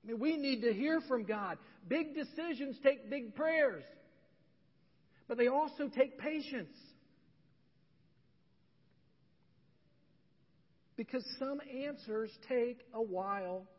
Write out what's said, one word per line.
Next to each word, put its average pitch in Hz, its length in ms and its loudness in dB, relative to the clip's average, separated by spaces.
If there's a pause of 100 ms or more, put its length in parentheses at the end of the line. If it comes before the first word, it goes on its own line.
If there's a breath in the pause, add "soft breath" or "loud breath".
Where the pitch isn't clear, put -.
I 208 40 -16
mean, 226 120 -2
we 311 180 4
need 269 240 0
to 233 120 4
hear 302 280 2
from 240 240 0
God. 202 340 -2 (300 loud breath)
Big 302 260 0
decisions 294 680 -4
take 254 260 6
big 240 260 -4
prayers, 294 500 4 (1400 soft breath)
but 233 100 -2
they 247 100 6
also 285 400 2
take 262 300 2
patience. 277 580 -4 (4000)
Because 247 280 -4 (140)
some 277 240 -4
answers 254 680 -6 (180)
take 240 440 0
a 226 100 -2
while 190 640 -2 (120)